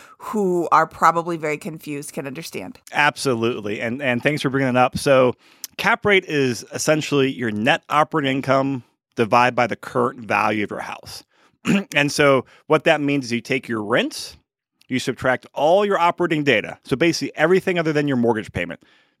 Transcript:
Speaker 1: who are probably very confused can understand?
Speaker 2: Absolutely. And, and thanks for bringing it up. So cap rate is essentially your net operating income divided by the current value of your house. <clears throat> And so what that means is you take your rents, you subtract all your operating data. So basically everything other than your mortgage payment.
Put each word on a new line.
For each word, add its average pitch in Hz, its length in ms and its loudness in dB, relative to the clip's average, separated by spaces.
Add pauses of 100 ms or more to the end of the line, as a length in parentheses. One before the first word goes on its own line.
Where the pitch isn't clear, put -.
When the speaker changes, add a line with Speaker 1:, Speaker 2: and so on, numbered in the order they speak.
(180)
Speaker 1:
who 180 540 -2
are 160 160 4
probably 170 500 0
very 151 220 -4
confused 151 540 -12
can 143 120 -10
understand? 127 540 -12 (120)
Speaker 2:
Absolutely. 120 880 0
And, 120 220 -6
and 123 220 -2
thanks 147 180 0
for 147 80 -2
bringing 135 200 0
it 123 80 0
up. 127 200 2
So 131 380 4 (420)
cap 208 300 -2
rate 190 180 2
is 135 480 -2
essentially 143 580 0
your 117 200 -4
net 117 380 0
operating 143 480 0
income 135 460 0 (320)
divided 120 400 2
by 123 120 2
the - 80 -4
current 123 460 -4
value 107 420 0
of 95 80 -6
your 104 80 -8
house. - 440 -14 (400)
<clears throat> - 320 -2
And 143 160 2
so 139 340 2 (200)
what 151 200 2
that 156 140 4
means 143 260 -2
is 113 60 -6
you 117 100 -2
take 127 260 -4
your 110 160 -4
rents, 156 540 -2 (500)
you 131 100 -4
subtract 127 560 -2
all 175 320 2
your 196 140 0
operating 170 440 0
data. 101 400 0
So - 120 -2
basically 156 400 0
everything 175 420 2
other 160 160 0
than 147 140 0
your 135 100 0
mortgage 113 340 0
payment. 85 300 -6 (400)